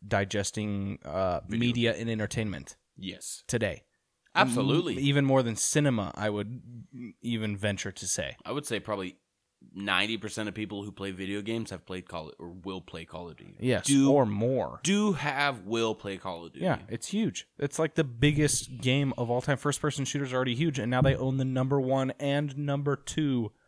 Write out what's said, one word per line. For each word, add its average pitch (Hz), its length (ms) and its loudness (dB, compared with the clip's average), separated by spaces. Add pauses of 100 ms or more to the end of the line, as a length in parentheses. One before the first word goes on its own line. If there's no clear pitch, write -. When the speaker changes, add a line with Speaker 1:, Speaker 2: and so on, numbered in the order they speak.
Speaker 1:
digesting, 101 960 -2
uh, 90 420 0
Speaker 2:
Video. 113 140 -2
Speaker 1:
media 117 340 2
and 117 140 -4
entertainment 107 680 -4 (200)
Speaker 2:
Yes. - 500 -10
Speaker 1:
today. 107 360 -2 (520)
Speaker 2:
Absolutely. 143 600 4
Speaker 1:
M-, 127 60 -4
even 139 260 4
more 135 160 6
than 117 140 0
cinema, 123 580 2
I 107 160 -2
would 104 320 -4 (580)
even 110 380 -2
venture 98 340 -2
to - 140 -10
say. 76 300 -4 (100)
Speaker 2:
I 107 60 -6
would 143 120 -4
say 107 160 -2
probably 98 360 -6 (580)
ninety 101 420 0
percent 107 320 -6
of 98 80 -8
people 104 260 -6
who 104 80 -10
play 98 220 -8
video 98 300 -4
games 113 280 -4
have 87 160 -12
played 92 220 -10
Call 82 320 -10
or 87 80 -12
will 92 320 -8
play - 240 -12
Call 85 240 -12
of 78 80 -16
Duty. 50 240 -20
Speaker 1:
Yes, 120 260 2
Speaker 2:
Do, 139 240 6
Speaker 1:
or 139 140 8
more. 104 580 0
Speaker 2:
do 202 300 4
have 139 540 0
will 113 280 2
play 98 220 -6
Call 85 300 -8
of 82 80 -14
Duty. - 100 -6
Speaker 1:
Yeah, 156 140 2 (100)
it's - 200 -8
huge. 202 380 0 (120)
It's, 143 200 -4
like, 160 180 0
the 160 80 4
biggest 139 760 2
game 131 380 2
of 120 120 -2
all 123 120 2
time. 139 160 2
First-person 143 480 0
shooters 139 260 -4
are 127 40 0
already 127 200 2
huge, 143 240 0
and 113 100 0
now 127 120 4
they 135 120 6
own 131 220 0
the 135 80 0
number 131 360 2
one 131 380 2
and 143 400 0
number 143 380 0
two 131 560 0 (160)